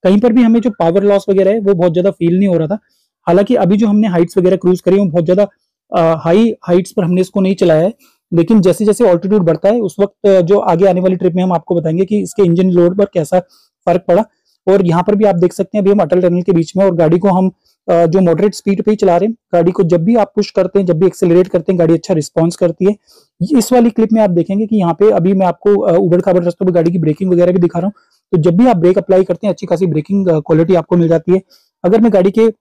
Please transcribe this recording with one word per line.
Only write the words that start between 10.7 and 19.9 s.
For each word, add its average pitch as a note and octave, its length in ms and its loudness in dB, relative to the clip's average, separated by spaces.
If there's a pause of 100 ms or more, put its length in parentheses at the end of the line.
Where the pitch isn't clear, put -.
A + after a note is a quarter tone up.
आने F3+ 140 0
वाली F#3 140 0
trip F3+ 180 -2
में F3+ 100 -2
हम F#3 100 -2
आपको E3+ 220 -4
बताएंगे E3 300 -2
कि G#3 160 -4
इसके F#3+ 220 -2
engine F3+ 260 2
load F3 280 2
पर G3+ 80 0
कैसा F3+ 340 -4 (460)
फर्क F3 220 0
पड़ा। G3 180 2 (420)
और F#3+ 200 2
यहाँ E3+ 160 0
पर G#3+ 120 0
भी G#3 100 0
आप F#3+ 100 2
देख F3 180 0
सकते G3+ 240 -6
हैं G3+ 60 -2
अभी G3 80 2
हम G3+ 80 2
अटल F3 220 0
टनल F3+ 200 0
के G3 100 -2
बीच E3 260 0
में G3 80 2
और F3+ 100 0
गाड़ी E3 240 2
को G3+ 80 -2
हम, F#3 240 0 (380)
अ, E3+ 160 2
जो F3+ 160 0
moderate F3 320 0
speed G3 300 -4
पे G#3+ 80 0
ही G#3+ 60 0
चला F3+ 200 2
रहे G3 100 0
हैं। A3+ 80 -6 (180)
गाड़ी E3+ 180 2
को F#3+ 120 -2
जब E3 200 0